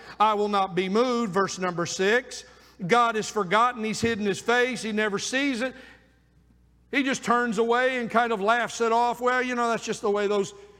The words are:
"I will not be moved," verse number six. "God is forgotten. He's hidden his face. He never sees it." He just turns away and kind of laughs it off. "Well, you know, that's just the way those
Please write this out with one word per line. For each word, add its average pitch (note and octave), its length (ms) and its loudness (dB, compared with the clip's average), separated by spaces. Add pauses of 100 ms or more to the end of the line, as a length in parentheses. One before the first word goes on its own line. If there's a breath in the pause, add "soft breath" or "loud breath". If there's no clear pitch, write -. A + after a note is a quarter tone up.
(180 loud breath)
"I G#3+ 180 4
will G#3 120 0
not F#3+ 280 0
be F#3 120 0
moved," A#3 460 0
verse F#3+ 240 0
number F3 300 -2
six. A3 580 0 (400 loud breath)
"God A#3 300 4
is G#3+ 120 -4
forgotten. G#3+ 560 2
He's A3 160 -4
hidden A3+ 260 -2
his G3 140 -2
face. A#3+ 440 0
He A3 80 -4
never G#3 260 -2
sees C4 440 -2
it." C4 120 -4 (1160 loud breath)
He C4+ 100 2
just C4 220 -2
turns A#3+ 340 0
away B3 400 2
and A#3 140 -4
kind A3+ 200 2
of A3 100 -2
laughs A3 380 0
it A#3 120 2
off. A#3 280 0
"Well, B3 220 0
you B3+ 140 -2
know, A#3+ 140 0
that's A3+ 140 -2
just A3 180 -6
the G#3 100 0
way G3+ 160 0
those G3+ 260 0 (260 loud breath)